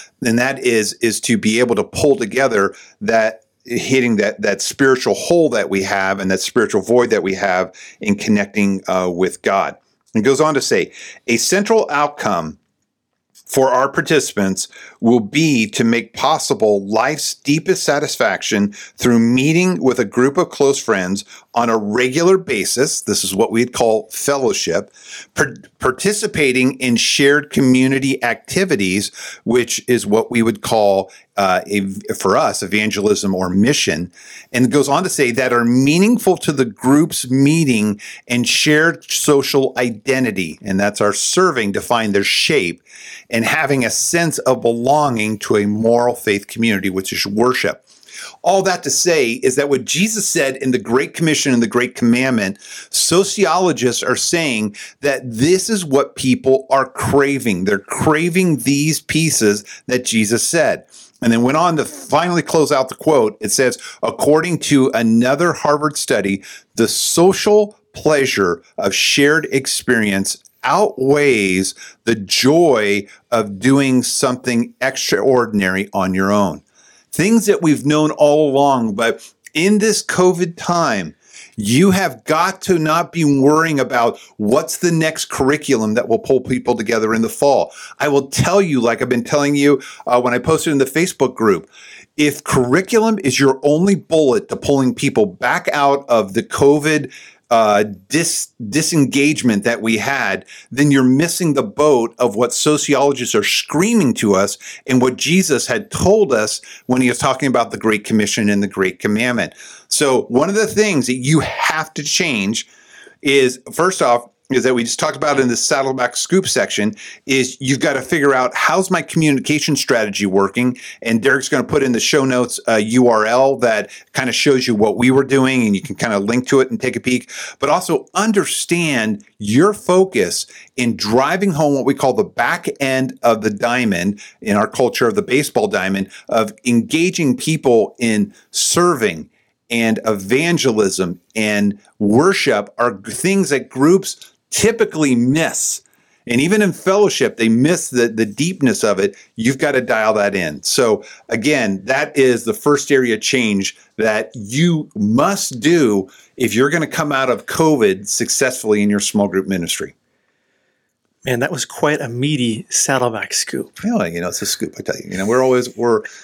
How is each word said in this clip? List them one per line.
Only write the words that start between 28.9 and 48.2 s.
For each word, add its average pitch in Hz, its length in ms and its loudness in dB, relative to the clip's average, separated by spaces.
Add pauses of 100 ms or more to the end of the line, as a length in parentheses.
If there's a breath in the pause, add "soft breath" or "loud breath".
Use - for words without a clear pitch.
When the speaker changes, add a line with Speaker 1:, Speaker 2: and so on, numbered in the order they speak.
Speaker 1:
which 117 420 0
is 117 180 0
what 107 240 0
we 120 140 0
would 113 180 -2
call 101 500 2 (280 loud breath)
uh, 92 220 2 (100)
ev-, 98 300 -4 (160)
for 98 200 0
us, - 240 -2
evangelism 104 720 -2
or 92 160 -2
mission, 95 640 0 (400 loud breath)
and 127 140 0
it 113 60 -2
goes 139 180 2
on 151 140 2
to 185 60 -4
say, 127 220 0
"that 123 220 -2
are 120 120 2
meaningful 165 720 2
to - 140 -2
the 135 140 0
group's 139 560 0 (100)
meeting 131 680 2 (280 loud breath)
and 123 200 -2
shared 156 640 0
social 139 680 0
identity." 113 840 -2
And 98 180 -4
that's 101 220 -2
our 104 120 2
serving 131 600 0
to 98 80 -4
find 110 320 -2
their 98 120 0
shape - 560 0 (480 loud breath)
and 113 160 -2
having 139 400 0
a 110 40 -2
sense 170 500 -2
of 127 220 0
belonging 117 800 0
to - 160 -2
a 104 100 2
moral 117 500 0
faith 101 320 -4
community, 104 420 -2
which 95 240 -6
is - 120 -6
worship. 107 600 -2 (560 loud breath)